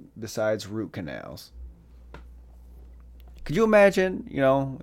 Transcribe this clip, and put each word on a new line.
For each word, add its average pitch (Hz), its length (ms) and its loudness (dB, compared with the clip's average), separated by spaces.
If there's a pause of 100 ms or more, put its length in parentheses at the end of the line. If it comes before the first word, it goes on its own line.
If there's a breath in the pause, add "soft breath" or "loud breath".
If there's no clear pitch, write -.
(180)
besides 107 480 -4
root 104 260 -8
canals. 76 600 -14 (1900)
Could 147 120 -4
you 226 80 4
imagine, 196 680 4
you 139 100 -4
know, 135 420 2